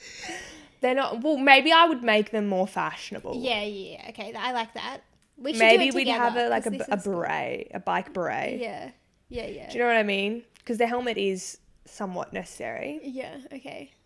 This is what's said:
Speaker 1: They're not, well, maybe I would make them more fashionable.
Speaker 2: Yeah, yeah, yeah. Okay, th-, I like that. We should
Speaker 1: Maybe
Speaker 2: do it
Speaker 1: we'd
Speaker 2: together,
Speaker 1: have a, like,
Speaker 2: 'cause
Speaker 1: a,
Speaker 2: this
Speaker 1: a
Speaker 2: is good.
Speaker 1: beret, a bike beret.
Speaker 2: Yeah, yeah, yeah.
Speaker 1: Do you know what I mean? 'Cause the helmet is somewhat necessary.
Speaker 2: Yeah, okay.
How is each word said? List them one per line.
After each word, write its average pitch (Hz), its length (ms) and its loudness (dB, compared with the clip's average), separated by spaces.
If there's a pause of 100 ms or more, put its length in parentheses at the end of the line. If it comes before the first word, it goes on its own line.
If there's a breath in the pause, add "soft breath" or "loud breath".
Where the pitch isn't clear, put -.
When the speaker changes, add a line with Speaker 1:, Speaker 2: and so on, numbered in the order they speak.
(800 loud breath)
Speaker 1:
They're 254 140 2
not, 247 260 -2
well, 294 160 2
maybe 269 340 6
I 330 140 8
would 302 180 2
make 214 280 2
them 208 160 0
more 190 200 2
fashionable. 190 720 -6
Speaker 2:
Yeah, 240 260 -2
yeah, 196 360 -10
yeah. - 100 -16
Okay, 208 220 -14
th-, 233 40 -12
I 226 160 -6
like 226 220 -4
that. - 280 -10 (360)
We 285 160 -4
should 226 60 0
Speaker 1:
Maybe 226 260 10
Speaker 2:
do 269 40 4
it 247 60 0
Speaker 1:
we'd 269 100 2
Speaker 2:
together, 233 180 2
Speaker 1:
have 240 140 4
a, 240 120 2
like, 220 140 2
Speaker 2:
'cause 220 100 -2
Speaker 1:
a, 175 40 -6
Speaker 2:
this - 100 -6
Speaker 1:
a 208 100 0
Speaker 2:
is 180 60 -4
good. 202 80 -2
Speaker 1:
beret, 156 600 -4
a 196 60 -6
bike 185 340 -2
beret. 156 460 -4
Speaker 2:
Yeah, - 300 -10 (400)
yeah, 240 180 -8
yeah. - 220 -12
Speaker 1:
Do - 80 -12
you - 60 -2
know 240 40 4
what 233 100 6
I 214 60 4
mean? 202 400 -2 (220)
'Cause 233 120 -2
the 233 100 4
helmet 240 300 -2
is 190 420 -2 (260)
somewhat 185 480 -8
necessary. 196 680 -8
Speaker 2:
Yeah, 254 340 -12 (160)
okay. 277 380 -16 (140)